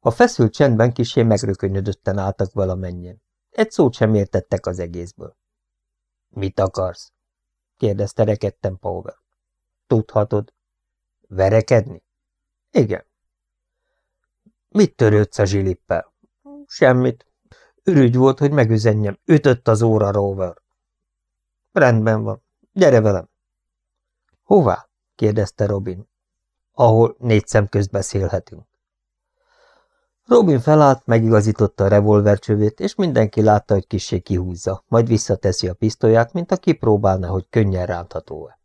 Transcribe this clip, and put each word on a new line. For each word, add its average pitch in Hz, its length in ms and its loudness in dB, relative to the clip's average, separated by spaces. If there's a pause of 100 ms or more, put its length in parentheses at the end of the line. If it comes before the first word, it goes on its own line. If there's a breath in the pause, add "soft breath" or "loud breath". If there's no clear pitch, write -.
A 127 100 -2
feszült 127 420 2
csendben 120 400 2
kissé 120 300 -2
megrökönyödötten 98 960 -2
álltak 98 340 -6
valamennyien. 90 720 -8 (280)
Egy 220 200 -4
szót 135 240 0
sem 110 200 0
értettek 98 520 -4
az 92 120 -8
egészből. 87 580 -14 (920)
„Mit 98 320 -8
akarsz?” 92 520 -6 (640)
kérdezte 101 480 -2
rekedten 101 540 -6
Power. 92 360 -12 (720)
„Tudhatod.” 104 680 -4 (680)
„Verekedni?” 104 840 -2 (680)
„Igen.” 104 360 -2 (1600)
„Mit - 280 0
törődsz 104 420 0
a 107 60 2
zsilippel?” 92 680 -4 (540)
„Semmit. 127 600 0 (580 soft breath)
Ürügy 131 320 4
volt, 131 220 2
hogy 143 120 0
megüzenjem. 107 720 0
Ütött 143 440 2
az 110 140 2
óra, 107 280 2
Rover.” 98 520 -4 (1120)
„Rendben 113 500 2
van. 107 200 -10 (300)
Gyere 147 280 4
velem.” 101 300 0 (1120)
„Hová?” 151 460 2 (260)
kérdezte 107 520 -2
Robin. 98 420 -8 (640)
„Ahol 113 460 2
négy 110 280 0
szem 104 220 0
közt 101 220 -4
beszélhetünk.” 95 800 -6 (1500)
Robin 196 360 4
felállt, 147 460 4
megigazította 110 800 2
a 98 40 2
revolvercsövét, 104 920 2
és 202 140 -6
mindenki 113 480 0
látta, 107 320 2
hogy 95 120 -2
kissé 98 340 -6
kihúzza, 92 640 -6
majd 117 200 2
visszateszi 104 600 -2
a 92 60 -8
pisztolyát, 113 580 0
mint 175 200 -6
aki 180 200 -2
próbálna, 101 560 0
hogy 92 200 -6
könnyen 95 380 -2
rántható-e. 85 800 -12